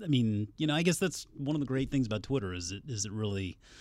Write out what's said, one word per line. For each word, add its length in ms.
I 40
mean, 500
you 100
know, 80
I 80
guess 160
that's 260
one 180
of 60
the 40
great 240
things 160
about 180
Twitter 300
is 180
it, 160
is 180
it 60
really 460